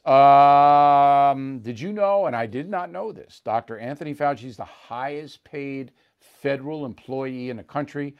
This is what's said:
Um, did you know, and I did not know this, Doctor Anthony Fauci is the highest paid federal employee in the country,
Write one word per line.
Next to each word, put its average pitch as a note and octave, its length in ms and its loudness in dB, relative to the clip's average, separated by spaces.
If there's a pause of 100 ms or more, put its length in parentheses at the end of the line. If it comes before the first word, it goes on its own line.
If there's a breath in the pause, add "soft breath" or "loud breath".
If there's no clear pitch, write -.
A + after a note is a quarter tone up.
Um, C#3+ 1500 6
did A2+ 200 -12
you F#3 140 -10
know, G3+ 320 -2
and C3 100 -4
I A#2 100 -4
did C3 240 -10
not F3+ 220 -10
know G#3+ 200 -12
this, - 320 -20
Doctor A2+ 360 -6
Anthony C#3+ 340 -12
Fauci C#3 320 -4
is A#2+ 120 -18
the G2+ 80 -14
highest C#3 800 -14
paid C#3 480 -14 (280)
federal C#3 680 -8
employee B2+ 640 -10
in A#2+ 80 -10
the G2 60 -18
country, C#3+ 560 -8